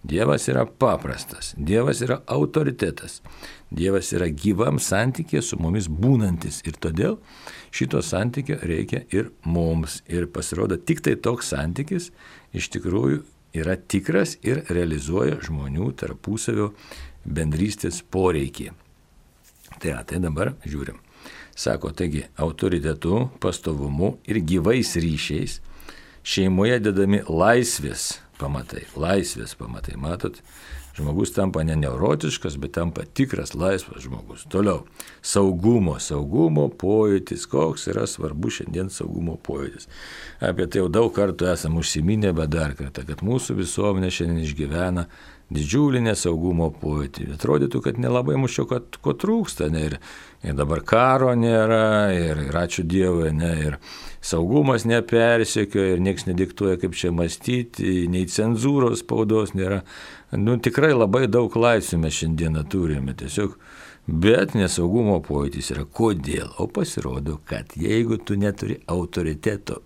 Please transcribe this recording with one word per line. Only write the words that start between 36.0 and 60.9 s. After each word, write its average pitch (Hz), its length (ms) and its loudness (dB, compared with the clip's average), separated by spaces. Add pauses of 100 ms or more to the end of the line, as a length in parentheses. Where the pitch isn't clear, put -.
pojūtis. 101 800 2
Koks - 440 0
yra - 200 -2
svarbu 78 400 -4
šiandien 92 400 -6
saugumo 85 480 -6
pojūtis? - 480 -8 (500)
Apie 90 300 0
tai 95 160 0
jau 90 80 2
daug 113 240 2
kartų 90 380 2
esam 82 260 0
užsiminę, 92 560 2
bet 80 200 0
dar 78 200 -2
kartą, 69 320 -10
kad 73 160 -8
mūsų 117 360 -2
visuomenė 95 520 0
šiandien 85 320 -2
išgyvena 80 680 -2 (420)
didžiulį 123 520 2
nesaugumo 85 720 2
pojūtį. 73 600 -4
Atrodytų, 73 500 2
kad 120 180 -2
nelabai 123 380 0
mums 131 180 0
čia 123 100 0
ko, 123 140 -2 (200)
ko 147 140 0
trūksta, 196 560 -2
ne, 80 140 0
ir, 76 120 -4 (420)
ir - 180 -4
dabar 73 240 0
karo 127 540 4
nėra, 110 800 4
ir, 78 320 0
ir 76 120 -2
ačiū 87 280 -2
Dievui, 87 460 4
ne, 82 260 0
ir 76 200 -2 (420)
saugumas 117 680 2
nepersekioja, 113 1080 4
ir 87 100 2
nieks 95 220 0
nediktuoja, 92 540 0
kaip 87 160 -2
čia 87 160 0
mąstyti, 92 960 0
nei 90 220 0
cenzūros 117 760 2
spaudos 110 500 2
nėra. 95 280 0 (480)
Nu, 113 260 2
tikrai 139 380 4